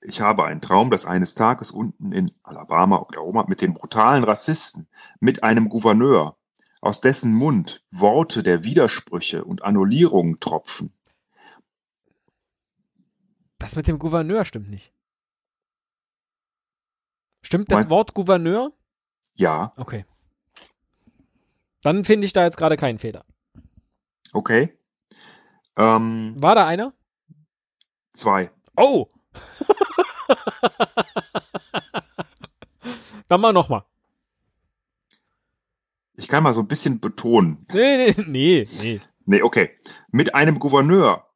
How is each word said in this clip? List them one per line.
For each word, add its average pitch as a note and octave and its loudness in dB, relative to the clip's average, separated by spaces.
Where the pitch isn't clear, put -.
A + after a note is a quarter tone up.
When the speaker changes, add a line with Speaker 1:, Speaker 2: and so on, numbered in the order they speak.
Speaker 1:
ich - -12
habe G#2 2
einen D#2 -8
Traum, G#2 2
dass A2+ 0
eines F2+ -2
Tages A2+ 0
unten E3 -10
in F#2 -4
Alabama, E2+ 0
Oklahoma, F#2 -6
mit F#2+ -6
den F2+ -2
brutalen A#2+ 2
Rassisten, D#3 -4
mit - 0
einem A2+ 2
Gouverneur, G#2+ 2
aus G#2 -2
dessen B2+ 2
Mund A#2+ -2
Worte G#2 0
der F2 0
Widersprüche F2 -2
und - -12
Annullierungen G2+ 2
tropfen. - -10
Speaker 2:
Das - -12
mit D#3 -4
dem D#3 -2
Gouverneur E3 -4
stimmt G#2 -14
nicht. - -20
Stimmt G3 -4
das G3 4
Speaker 1:
Meinst G#3 2
Speaker 2:
Wort G#3 0
Gouverneur? F#3 -2
Speaker 1:
Ja. F2 -2
Speaker 2:
Okay. A#2 -14
Dann F3 0
finde G#3 2
ich G3 -6
da F3+ 2
jetzt E3+ -2
gerade D#3 0
keinen A#2+ -4
Fehler. - -14
Speaker 1:
Okay. A#2+ 0
Ähm, A2+ 0
Speaker 2:
War D#3 4
da G3+ 4
einer? G3 -6
Speaker 1:
Zwei. G2 -2
Speaker 2:
Oh! A#3 2
<laughs> - -20
Dann F3+ 4
mal A3+ 4
noch F3+ 4
mal. A2+ -4
Speaker 1:
Ich G2+ -16
kann D3 2
mal C#3 4
so A2+ -2
ein G#2 -4
bisschen C3+ -4
betonen. G#2+ 0
Speaker 2:
Nee, B3+ 2
nee, G3+ -6
nee, C#3+ 2
nee. A2 -6
Speaker 1:
Nee, G2 4
okay. - 2
Mit A2+ 0
einem D3+ 4
Gouverneur C#3 2